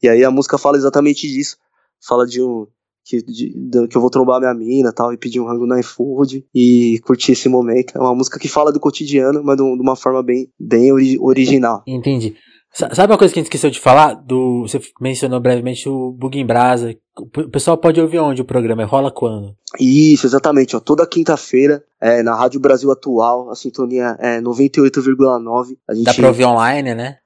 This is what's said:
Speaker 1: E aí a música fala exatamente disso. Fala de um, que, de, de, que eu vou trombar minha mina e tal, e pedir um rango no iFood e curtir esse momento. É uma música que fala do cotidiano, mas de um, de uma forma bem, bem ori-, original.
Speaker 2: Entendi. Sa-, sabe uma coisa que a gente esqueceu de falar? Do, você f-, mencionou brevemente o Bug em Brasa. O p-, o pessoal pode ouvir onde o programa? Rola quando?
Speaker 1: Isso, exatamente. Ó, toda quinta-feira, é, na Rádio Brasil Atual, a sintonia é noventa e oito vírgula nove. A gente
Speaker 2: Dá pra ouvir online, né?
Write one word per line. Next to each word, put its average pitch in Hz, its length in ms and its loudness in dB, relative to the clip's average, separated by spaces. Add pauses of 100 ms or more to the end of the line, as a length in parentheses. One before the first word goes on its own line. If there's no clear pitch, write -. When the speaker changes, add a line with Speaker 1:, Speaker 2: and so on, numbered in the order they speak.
Speaker 1:
E 120 60 4
aí 117 160 6
a 131 60 2
música 139 280 -2
fala 143 180 2
exatamente 143 500 0
disso. 139 300 -8 (500)
Fala 123 200 0
de 123 160 -6
um, 117 240 -6 (380)
que, 120 180 -6
de, 120 320 -10
de, 123 340 -2
que - 80 -4
eu 120 40 4
vou 123 100 2
trombar 127 300 2
minha 127 140 -2
mina 120 360 0
e - 20 -14
tal, 120 200 -4
e 120 40 -8
pedir 120 240 -6
um 117 60 -6
rango 120 200 -4
no 123 120 -2
iFood 135 680 -4 (100)
e 120 500 4
curtir 127 280 0
esse 127 160 0
momento. 127 480 0
É 135 40 -6
uma 127 140 0
música 127 240 -4
que 147 100 -8
fala 151 240 0
do 147 80 -2
cotidiano, 143 600 -2
mas 143 140 0
de 135 60 0
um, 135 140 0
de 127 60 -6
uma 131 140 0
forma 131 260 -2
bem, 123 360 -4
bem 123 340 4
ori-, 131 260 2
original. 127 680 2
Speaker 2:
Entendi. 123 480 -4 (380)
Sa-, - 220 -6
sabe 202 180 4
uma 202 60 4
coisa 196 140 6
que 170 80 -2
a - 20 -4
gente 139 60 -6
esqueceu 147 220 -2
de - 100 -12
falar? 143 340 6
Do, 127 480 -2
você 113 140 -8
f-, - 240 -8
mencionou 127 400 -4
brevemente 123 480 -2
o 127 240 -6
Bug 131 260 -8
em 135 60 -4
Brasa. 120 500 0 (240)
O - 80 -16
p-, 143 160 -8
o 156 80 -8
pessoal 160 280 0
pode 165 200 2
ouvir 160 200 0
onde 139 240 -2
o - 20 -4
programa? 113 400 -2
Rola 135 260 0
quando? 104 440 -8 (260)
Speaker 1:
Isso, 139 460 4
exatamente. 135 500 2
Ó, 107 40 -4
toda 160 260 0
quinta-feira, 147 760 0 (160)
é, 117 240 2
na 117 120 -2
Rádio 127 260 -2
Brasil 135 300 2
Atual, 123 600 -2
a 123 40 -12
sintonia 123 680 -6
é 117 220 -4
noventa 120 360 0
e 139 40 4
oito 135 180 2
vírgula 131 380 2
nove. 123 400 -6 (100)
A 107 60 -4
gente 113 100 -2
Speaker 2:
Dá 123 80 4
pra 131 160 4
ouvir 123 160 2
online, 123 500 0
né? 123 320 -10